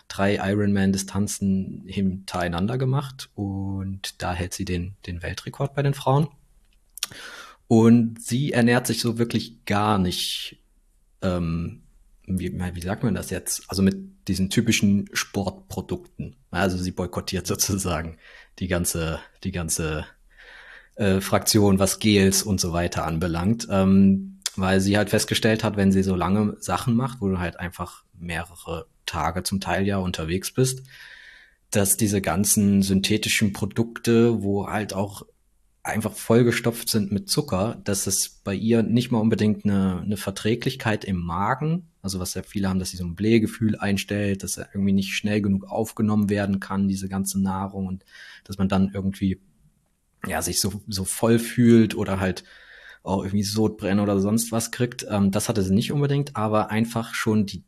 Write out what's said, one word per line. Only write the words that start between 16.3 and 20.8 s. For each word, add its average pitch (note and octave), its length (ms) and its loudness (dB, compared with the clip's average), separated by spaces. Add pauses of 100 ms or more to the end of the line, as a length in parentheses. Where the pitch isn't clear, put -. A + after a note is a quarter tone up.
Also F2+ 260 0
sie F2+ 140 -4
boykottiert F2+ 560 -6
sozusagen F2 680 -2 (420)
die F#2+ 80 -4
ganze, E2+ 520 -2 (240)
die F#2+ 80 -4
ganze, D#2+ 540 -4 (920)